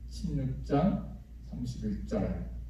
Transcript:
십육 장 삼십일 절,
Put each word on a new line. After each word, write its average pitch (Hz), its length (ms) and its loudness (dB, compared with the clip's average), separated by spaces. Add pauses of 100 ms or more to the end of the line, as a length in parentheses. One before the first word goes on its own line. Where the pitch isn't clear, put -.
십육 139 580 0
장 156 500 4 (320)
삼십일 - 580 -2
절, 180 440 0 (200)